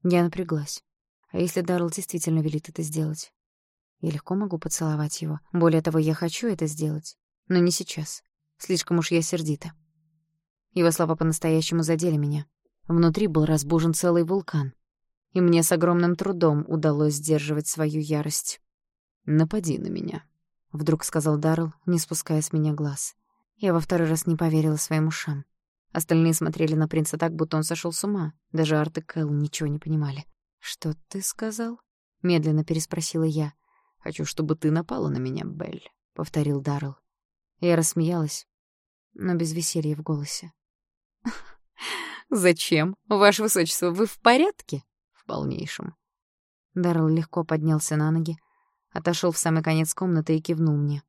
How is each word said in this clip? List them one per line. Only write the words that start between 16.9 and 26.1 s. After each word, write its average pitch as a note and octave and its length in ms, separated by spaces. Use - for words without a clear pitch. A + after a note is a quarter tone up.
сдерживать D3+ 520
свою D#3 340
ярость. D3+ 600
«Напади D#3+ 520
на - 100
меня», - 380
вдруг D#3 320
сказал D3+ 320
Даррелл, D#3+ 360
не F3 120
спуская D#3+ 440
с - 100
меня D3+ 220
глаз. C#3+ 420
Я F#3+ 180
во E3 60
второй E3 300
раз D#3+ 180
не E3 80
поверила D#3 400
своим D#3 320
ушам. D3 380
Остальные E3 400